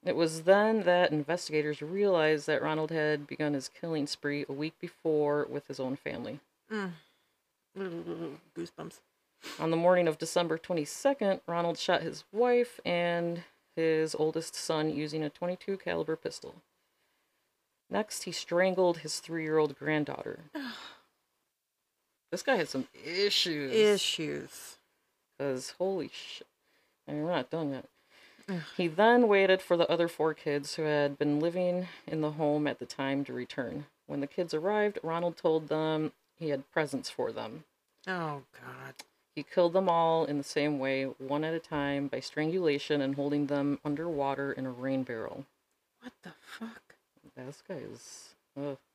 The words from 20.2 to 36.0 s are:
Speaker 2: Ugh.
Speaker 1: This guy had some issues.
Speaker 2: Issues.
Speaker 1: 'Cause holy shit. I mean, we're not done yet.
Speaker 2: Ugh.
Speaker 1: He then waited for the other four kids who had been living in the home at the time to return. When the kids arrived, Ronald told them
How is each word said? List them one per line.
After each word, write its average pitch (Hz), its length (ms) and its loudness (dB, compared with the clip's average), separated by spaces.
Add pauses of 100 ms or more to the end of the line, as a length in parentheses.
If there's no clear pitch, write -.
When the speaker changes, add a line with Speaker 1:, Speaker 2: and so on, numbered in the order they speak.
Speaker 2:
Ugh. 269 180 -8 (1600)
Speaker 1:
This 175 120 -6
guy 269 140 2
had 160 120 0
some 131 200 -4 (160)
issues. 170 680 0
Speaker 2:
Issues. 190 1040 2 (640)
Speaker 1:
'Cause 131 400 -4
holy 185 340 -2
shit. - 340 -16 (600)
I 147 40 -8
mean, 147 100 -4
we're 165 80 -2
not 156 200 -2
done 160 200 -4
yet. 131 140 -8 (640)
Speaker 2:
Ugh. 180 120 -4 (160)
Speaker 1:
He 175 120 0
then 226 400 6
waited 190 340 6
for 175 140 2
the 165 140 4
other 170 180 4
four 156 260 0
kids 143 400 -2
who 165 80 -4
had 147 340 2
been 147 240 2
living 180 480 0 (180)
in 160 140 -4
the 151 120 0
home 151 340 2
at 139 140 -4
the 123 60 -10
time 139 380 -2
to 131 80 -10
return. 123 540 -6 (200)
When 143 140 -6
the 139 60 -4
kids 170 260 -4
arrived, 208 500 0
Ronald 165 340 -2
told 160 320 0
them 156 440 0 (240)